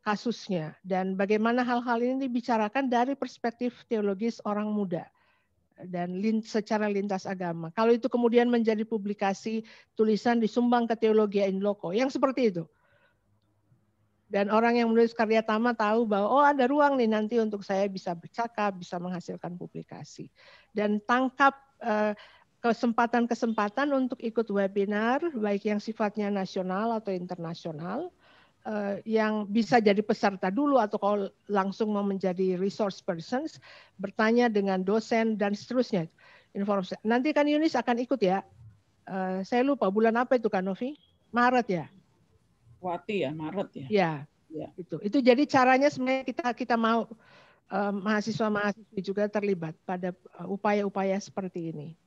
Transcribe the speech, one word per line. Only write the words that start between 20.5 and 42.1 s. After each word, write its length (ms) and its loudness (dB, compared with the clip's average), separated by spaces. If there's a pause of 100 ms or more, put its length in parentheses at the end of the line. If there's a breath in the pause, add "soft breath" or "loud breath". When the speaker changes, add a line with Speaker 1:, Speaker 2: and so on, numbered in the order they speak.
Speaker 1:
Dan 320 0
tangkap, 480 4 (320)
eh, 320 0 (480 loud breath)
kesempatan-kesempatan 1300 0
untuk 320 0
ikut 240 -2
webinar, 720 0 (160)
baik 320 -2
yang 120 0
sifatnya 520 -4
nasional 640 -4
atau 160 -6
internasional, 960 -8 (600 soft breath)
eh, 400 -4
yang 400 0
bisa 320 4
jadi 240 4
peserta 480 0
dulu 240 2
atau 240 2
kalau 320 0 (160)
langsung 480 0
mau 80 0
menjadi 560 0
resource 400 -4
persons, 560 -6 (400 loud breath)
bertanya 560 2
dengan 320 0
dosen 560 0
dan 160 0
seterusnya. 480 -2 (480 soft breath)
Informasi. 480 -4
Nanti 320 0
kan 160 2
Yunis 240 2
akan 320 0
ikut 160 -2
ya. 240 2 (640)
Eh, 400 -4
saya 160 2
lupa 240 2
bulan 320 4
apa 160 2
itu, 160 0
Kak 80 0
Novi? 320 -4 (400)
Maret 400 4
ya? 140 -4 (1000)